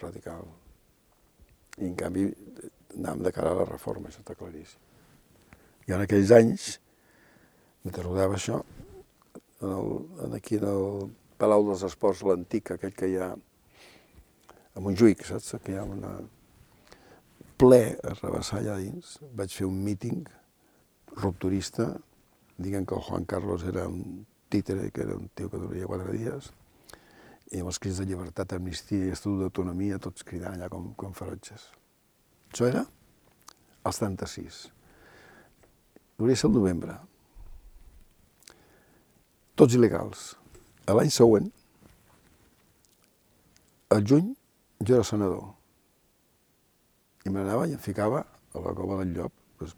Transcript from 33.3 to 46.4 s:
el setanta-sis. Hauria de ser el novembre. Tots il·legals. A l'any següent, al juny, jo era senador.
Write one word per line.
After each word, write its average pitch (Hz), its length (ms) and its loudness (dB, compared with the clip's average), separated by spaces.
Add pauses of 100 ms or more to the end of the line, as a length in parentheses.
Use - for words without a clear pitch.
el 95 120 -4
setanta-sis. 90 680 -8 (1500)
Hauria 120 160 4
de 117 60 0
ser 151 80 4
el 165 80 4
novembre. 87 400 2 (2500)
Tots 123 220 10
il·legals. - 560 2 (540)
A 101 80 6
l'any 143 180 6
següent, 117 320 8 (2500)
al 104 100 4
juny, 160 300 4 (500)
jo 123 140 6
era 107 80 4
senador. 101 400 -2 (1800)